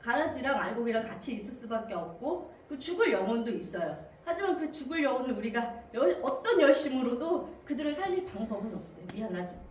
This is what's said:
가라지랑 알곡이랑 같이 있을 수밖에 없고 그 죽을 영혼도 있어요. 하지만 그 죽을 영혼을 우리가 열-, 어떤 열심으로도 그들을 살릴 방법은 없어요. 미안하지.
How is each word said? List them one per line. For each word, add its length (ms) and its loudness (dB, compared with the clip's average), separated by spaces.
가라지랑 600 0
알곡이랑 440 0
같이 300 -8
있을 200 -8
수밖에 400 -6
없고 560 -4
그 100 -8
죽을 340 2
영혼도 400 2
있어요. 440 -4
하지만 320 2
그 140 -2
죽을 320 -2
영혼을 320 2
우리가 480 -2
열-, 280 4
어떤 380 4
열심으로도 1040 4
그들을 300 -2
살릴 320 0
방법은 480 -4
없어요. 400 -12
미안하지. 420 -4